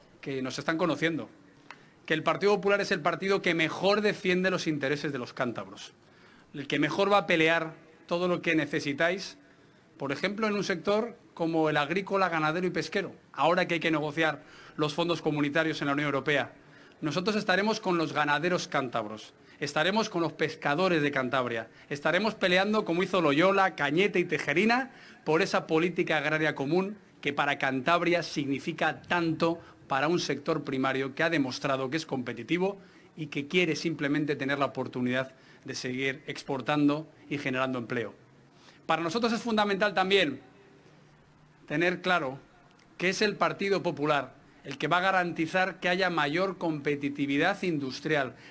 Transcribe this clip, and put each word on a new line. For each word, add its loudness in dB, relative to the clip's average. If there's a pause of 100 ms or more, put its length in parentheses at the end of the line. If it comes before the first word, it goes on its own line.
(220)
que -6
nos -6
están -2
conociendo, 0 (760)
que 0
el 2
Partido 4
Popular 2
es -4
el 0
partido 0
que 0
mejor 2
defiende 0
los -2
intereses -2
de -6
los -8
cántabros, -6 (600)
el -10
que 0
mejor 2
va 8
a 0
pelear 4 (320)
todo 0
lo 0
que 0
necesitáis, -2 (600)
por -6
ejemplo, -2
en 0
un -2
sector 0 (160)
como 2
el 0
agrícola, 0
ganadero 0
y 0
pesquero, -4 (180)
ahora 2
que 0
hay -2
que 0
negociar 0 (320)
los 0
fondos 0
comunitarios 0
en -2
la 0
Unión 0
Europea. 0 (480)
Nosotros -2
estaremos 0
con 0
los -2
ganaderos 0
cántabros, -4 (260)
estaremos 0
con -2
los -2
pescadores 0
de 2
Cantabria, -2 (200)
estaremos 0
peleando 2
como 0
hizo 2
Loyola, 4
Cañete 2
y 2
Tejerina 0 (320)
por 2
esa 0
política 2
agraria 0
común 0 (240)
que -2
para 0
Cantabria 2
significa -4
tanto 0 (280)
para 0
un 2
sector -4
primario -2
que 0
ha 2
demostrado 0
que -4
es -6
competitivo -4 (380)
y -8
que -6
quiere 2
simplemente -2
tener -2
la 2
oportunidad -4 (320)
de -10
seguir -4
exportando 0 (180)
y -4
generando -2
empleo. -4 (680)
Para 0
nosotros 0
es -4
fundamental 0
también 2 (1300)
tener 0
claro 0 (580)
que 0
es -4
el 0
Partido 0
Popular 0 (240)
el -12
que -2
va 4
a 2
garantizar 0
que 0
haya 2
mayor 0
competitividad 0
industrial. -2 (160)